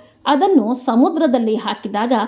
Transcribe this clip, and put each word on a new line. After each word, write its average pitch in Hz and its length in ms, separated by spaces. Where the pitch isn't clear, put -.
ಅದನ್ನು 277 480
ಸಮುದ್ರದಲ್ಲಿ 247 800
ಹಾಕಿದಾಗ 208 580